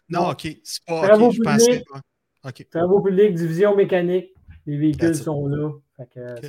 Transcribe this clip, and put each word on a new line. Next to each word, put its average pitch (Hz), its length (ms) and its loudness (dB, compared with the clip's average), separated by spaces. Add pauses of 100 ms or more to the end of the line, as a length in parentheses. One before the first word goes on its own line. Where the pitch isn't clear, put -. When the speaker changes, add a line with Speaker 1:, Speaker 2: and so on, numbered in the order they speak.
Speaker 1:
non, 175 160 -2
Speaker 2:
Non. 160 60 -2
Speaker 1:
OK, 156 180 -8 (140)
c'est - 240 -14
pas, 160 220 -4
Speaker 2:
Travaux 214 200 8
Speaker 1:
ok, 214 60 0
je 233 80 -4
pensais, 220 300 4
Speaker 2:
publics. 240 220 -6
Speaker 1:
ouais. 135 60 -16 (480)
Ok. 127 220 -16
Speaker 2:
Travaux 180 300 0
publics, 190 340 2
division 170 420 0
mécanique, 180 540 0 (360)
les 147 100 -6
véhicules 151 320 0
Speaker 1:
That's 156 100 -2
it. - 60 -10
Speaker 2:
sont 147 220 -4
là. 147 240 -4 (260)
Fait 127 180 -18
que, 123 240 -14
Speaker 1:
Ok. 117 100 -18